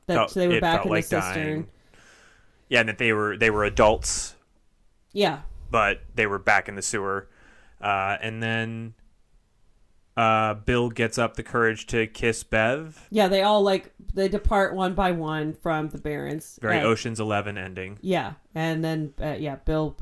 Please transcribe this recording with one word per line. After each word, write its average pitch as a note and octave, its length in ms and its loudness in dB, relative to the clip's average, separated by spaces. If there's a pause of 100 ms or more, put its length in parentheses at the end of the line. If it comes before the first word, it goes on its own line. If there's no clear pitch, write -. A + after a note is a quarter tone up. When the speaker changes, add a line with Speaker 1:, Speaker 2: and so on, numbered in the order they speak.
Speaker 1:
that - 80 0
Speaker 2:
felt, A2 200 2
Speaker 1:
they F3+ 140 2
were F3 60 4
Speaker 2:
it A2 80 4
Speaker 1:
back E3 140 2
Speaker 2:
felt G2+ 100 0
Speaker 1:
in - 40 0
the G#2+ 40 0
Speaker 2:
like G#2+ 100 0
Speaker 1:
cistern. F#2+ 300 -2
Speaker 2:
dying. D#3 340 -4 (1000)
Yeah, A#2+ 100 6
and A2 80 4
that G#2+ 100 -4
they A#2 140 2
were, G#2+ 240 0
they A2+ 140 4
were G#2 140 2
adults. - 720 2 (760)
Speaker 1:
Yeah. F3+ 280 0 (300)
Speaker 2:
But G2+ 300 2 (140)
they A2 120 2
were G2+ 120 0
back G2 300 4
in G2+ 80 -8
the F#2+ 60 -8
sewer. G2 460 -4 (520)
Uh, G2 420 0
and A2+ 200 -6
then, A2+ 520 -4 (1200)
uh, A2 380 2
Bill A#2+ 340 0
gets A2+ 300 -2
up A#2 180 0
the A#2 60 -8
courage A2+ 460 0
to A2+ 180 0
kiss A2+ 380 -2
Bev. C3 680 -2
Speaker 1:
Yeah, G3+ 180 4
they F#3+ 140 2
all, G#3 200 4
like, G3 300 0 (220)
they G3 140 0
depart G3 460 2
one F#3 200 -2
by F#3 160 2
one D#3 420 -4
from D#3 380 -2
the C#3+ 80 -12
Barrens. C#3+ 640 -8
Speaker 2:
Very G#2+ 160 2
Speaker 1:
And G#2 80 0
Speaker 2:
Ocean's A2+ 340 0
Eleven G#2 380 -2
ending. F#2+ 440 -10
Speaker 1:
Yeah, D#3 320 -4 (200)
and D#3+ 300 -2
then, D#3 360 -4
uh, D3+ 180 -4
yeah, C#3 180 -6
Bill D#3 460 -2